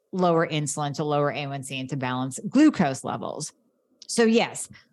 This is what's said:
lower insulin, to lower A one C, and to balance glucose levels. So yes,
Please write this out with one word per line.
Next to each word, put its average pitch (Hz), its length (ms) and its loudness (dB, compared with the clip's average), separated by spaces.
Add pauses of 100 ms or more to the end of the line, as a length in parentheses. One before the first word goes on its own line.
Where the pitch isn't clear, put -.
(120)
lower 170 340 4
insulin, 151 480 -4
to 160 80 -4
lower 147 300 2
A 143 160 -6
one 139 160 -8
C, 131 160 -8
and 131 80 -6
to 147 80 -6
balance 127 420 -4 (100)
glucose 196 540 4
levels. - 500 -8 (540)
So - 160 2
yes, 220 460 2 (240)